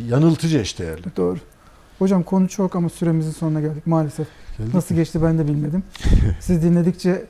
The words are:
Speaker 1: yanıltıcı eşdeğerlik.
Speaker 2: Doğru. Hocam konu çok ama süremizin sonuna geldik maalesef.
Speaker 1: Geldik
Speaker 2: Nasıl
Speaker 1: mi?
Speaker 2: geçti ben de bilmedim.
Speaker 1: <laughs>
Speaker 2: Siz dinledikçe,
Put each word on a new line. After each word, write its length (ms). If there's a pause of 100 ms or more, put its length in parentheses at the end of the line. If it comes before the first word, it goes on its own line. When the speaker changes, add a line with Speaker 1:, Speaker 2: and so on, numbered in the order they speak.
Speaker 1:
yanıltıcı 480
eşdeğerlik. 600
Speaker 2:
Doğru. 200 (640)
Hocam 240
konu 240
çok 280
ama 140
süremizin 420
sonuna 300
geldik 260
maalesef. 400 (300)
Speaker 1:
Geldik 160
Speaker 2:
Nasıl 220
Speaker 1:
mi? 40
Speaker 2:
geçti 240
ben 160
de 80
bilmedim. 360 (280)
Speaker 1:
<laughs> 280
Speaker 2:
Siz 240
dinledikçe, 680